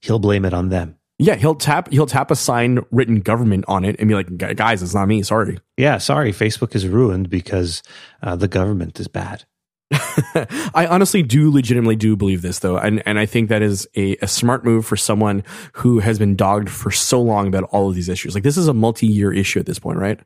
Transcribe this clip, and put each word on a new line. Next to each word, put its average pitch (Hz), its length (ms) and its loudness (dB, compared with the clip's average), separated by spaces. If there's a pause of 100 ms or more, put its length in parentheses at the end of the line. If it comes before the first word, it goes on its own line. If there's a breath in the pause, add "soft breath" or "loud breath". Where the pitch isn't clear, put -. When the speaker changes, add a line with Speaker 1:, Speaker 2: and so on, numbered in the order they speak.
Speaker 1:
he'll 110 180 -2
blame 101 260 2
it 90 100 0
on 90 140 -2
them. 85 280 -4 (220)
Speaker 2:
Yeah, 180 160 4
he'll 143 200 2
tap, 151 380 -2
he'll 143 140 4
tap 135 240 -2
a 151 60 2
sign 123 540 0
written 113 300 2
government 107 480 0
on 95 160 0
it 104 140 0
and 107 100 2
be 107 60 4
like, 90 240 -4
"Gu-, 95 160 -6
guys, 107 280 0
it's 90 120 -6
not 98 120 2
me. 104 160 2
Sorry." 95 360 -2 (180)
Speaker 1:
Yeah, 127 220 2
sorry. 139 340 -2
Facebook 107 420 -4
is 95 140 -2
ruined 95 400 2
because, 90 540 -4 (400 loud breath)
uh, 90 140 -4
the 95 120 0
government 92 500 -2
is - 100 -8
bad. - 360 -10 (240)
Speaker 2:
<laughs> - 240 -12
I 165 960 -2
honestly 185 340 2
do 151 280 4
legitimately 120 460 2
do 107 200 2
believe 95 260 0
this, 90 180 -6
though. 92 160 0
And, 104 300 0
and 104 120 0
I 107 80 0
think 110 220 0
that 107 120 2
is 101 360 0
a, 98 260 0
a 104 60 -6
smart 120 360 0
move 113 220 2
for 107 100 -2
someone 104 460 0 (300 loud breath)
who 123 260 2
has 107 200 2
been 101 180 2
dogged 101 340 0
for - 200 -6
so - 300 0
long 107 280 2
about 95 160 0
all 98 240 0
of 92 80 -2
these 87 120 -4
issues. - 260 -6
Like, 104 100 -4
this 143 120 2
is 170 120 2
a 147 40 2
multi-year 110 600 2
issue 98 260 0
at 90 80 -4
this - 140 -6
point, 101 180 -6
right? 101 280 -2